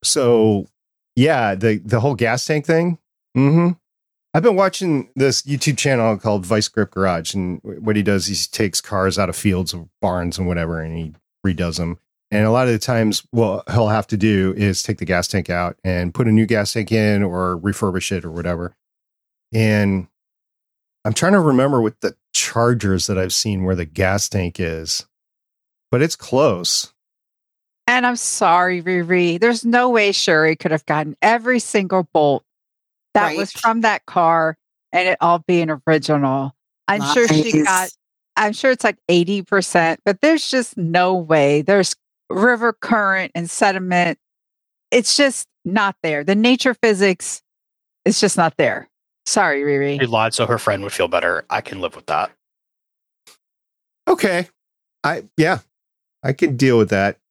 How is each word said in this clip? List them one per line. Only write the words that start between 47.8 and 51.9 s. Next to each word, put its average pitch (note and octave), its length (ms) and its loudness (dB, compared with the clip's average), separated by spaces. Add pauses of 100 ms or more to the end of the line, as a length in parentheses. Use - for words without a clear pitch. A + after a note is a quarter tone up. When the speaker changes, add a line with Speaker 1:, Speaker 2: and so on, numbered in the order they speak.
Speaker 2:
is G#3 160 2
just G3+ 160 0
not E3 220 0
there. A2+ 300 -2 (380)
Sorry, D#3 360 0
Riri. C#3+ 380 -2
Speaker 4:
She C3 60 0
lied A2+ 280 0
so B2 120 0
her A#2 120 0
friend G2+ 240 -2
would G2 100 -10
feel F2+ 160 -2
better. E2+ 400 -2
I G#2 140 -4
can - 180 -12
live F2 160 -8